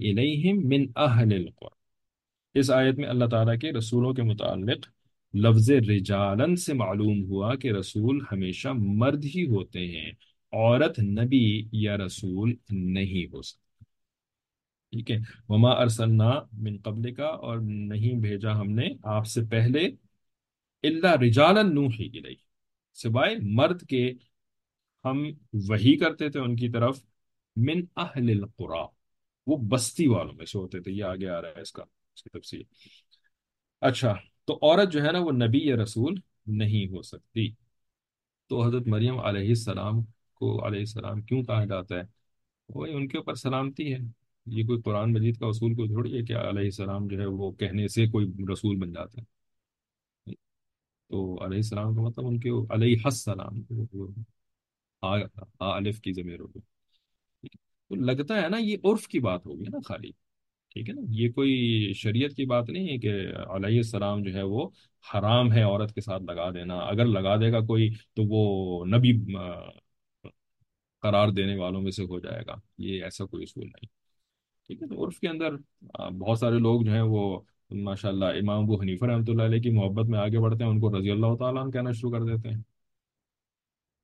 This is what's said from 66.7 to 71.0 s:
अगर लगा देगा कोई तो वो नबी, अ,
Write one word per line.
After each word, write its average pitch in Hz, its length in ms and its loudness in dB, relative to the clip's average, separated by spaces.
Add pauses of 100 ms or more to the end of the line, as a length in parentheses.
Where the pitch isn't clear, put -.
अगर 107 260 2
लगा 98 300 2
देगा 113 260 4
कोई 110 260 2 (260)
तो 110 100 2
वो 98 640 0
नबी, 123 240 6 (240)
अ, 87 440 -12 (1200)